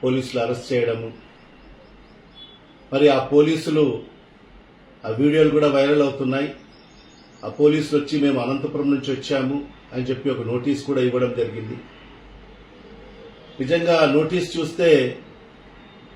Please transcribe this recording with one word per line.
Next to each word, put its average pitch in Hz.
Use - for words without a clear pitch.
పోలీసులు 127
అరెస్ట్ 123
చేయడము. 113
మరి 143
ఆ 135
పోలీసులు, 151
ఆ 107
వీడియోలు 147
కూడా 147
వైరల్ 143
అవుతున్నాయి. 139
ఆ 107
పోలీసులు 147
వచ్చి, 147
"మేము 135
అనంతపురం 139
నుంచి 135
వచ్చాము" 135
అని 127
చెప్పి 127
ఒక 120
నోటీస్ 123
కూడా 131
ఇవ్వడం 123
జరిగింది. 110
నిజంగా 165
ఆ 156
నోటీస్ 156
చూస్తే 147